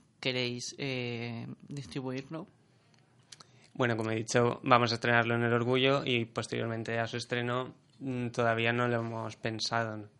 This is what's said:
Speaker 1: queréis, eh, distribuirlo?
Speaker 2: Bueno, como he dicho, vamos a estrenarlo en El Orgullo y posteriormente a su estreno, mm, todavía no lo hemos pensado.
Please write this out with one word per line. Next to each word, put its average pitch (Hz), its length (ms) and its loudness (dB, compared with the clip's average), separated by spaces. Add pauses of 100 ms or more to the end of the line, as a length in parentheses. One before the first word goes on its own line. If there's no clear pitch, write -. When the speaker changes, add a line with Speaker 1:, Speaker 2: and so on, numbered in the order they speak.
(200)
Speaker 1:
queréis, 123 600 -2
eh, 120 680 -6 (220)
distribuirlo? 139 800 -8 (1300)
Speaker 2:
Bueno, 120 220 2
como 110 120 -2
he 110 60 0
dicho, 120 480 2
vamos 120 280 6
a 117 40 0
estrenarlo 117 400 4
en 117 80 2
El 117 100 2
Orgullo 127 500 2
y 120 220 0
posteriormente 117 720 -4
a 113 100 0
su 120 100 -6
estreno, 123 580 -4 (240)
mm, 127 300 -4
todavía 117 440 2
no 120 140 2
lo 120 140 2
hemos 113 340 -6
pensado. 110 720 -4 (100)